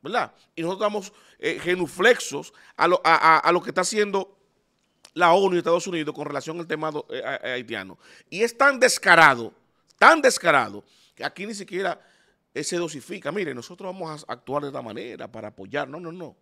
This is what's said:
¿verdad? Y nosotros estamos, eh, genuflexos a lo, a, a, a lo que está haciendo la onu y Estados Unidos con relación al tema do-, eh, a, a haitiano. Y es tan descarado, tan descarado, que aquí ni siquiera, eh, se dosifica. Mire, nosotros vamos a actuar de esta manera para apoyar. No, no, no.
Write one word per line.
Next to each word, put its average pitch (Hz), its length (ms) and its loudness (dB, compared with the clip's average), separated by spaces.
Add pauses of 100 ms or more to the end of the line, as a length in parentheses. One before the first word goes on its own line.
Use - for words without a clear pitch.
¿verdad? 180 320 -4 (200)
Y - 60 -10
nosotros 190 260 -2
estamos, 208 260 -4 (260)
eh, - 200 -4
genuflexos 180 920 0 (240)
a 156 100 2
lo, 175 160 4
a, 160 120 6
a, 160 240 6
a 165 140 2
lo 175 100 2
que - 80 -10
está 185 100 -2
haciendo 196 580 -4 (760)
la 170 180 6
onu 190 240 4
y - 20 2
Estados 165 280 0
Unidos 156 280 -4
con 147 120 -8
relación 147 340 -8
al 165 60 -10
tema 156 240 -6
do-, 147 180 -8
eh, 131 160 -8
a, 131 120 -6
a 127 180 -6
haitiano. 110 440 -10 (300)
Y 185 140 -4
es 233 160 -2
tan 277 200 4
descarado, 160 760 4 (440)
tan 302 220 8
descarado, 143 640 2 (300)
que - 100 -12
aquí 175 220 -8
ni 226 80 -10
siquiera, 185 440 -6 (540)
eh, 151 100 -6
se 175 140 -6
dosifica. 160 560 -8
Mire, 160 220 -6
nosotros 180 360 -14
vamos 160 380 -12
a 110 40 -8
actuar 131 300 -4
de 143 60 -8
esta 135 140 -10
manera 117 440 -12
para 110 220 -14
apoyar. 123 400 -8
No, 143 100 -14
no, 170 140 -14
no. 170 300 -18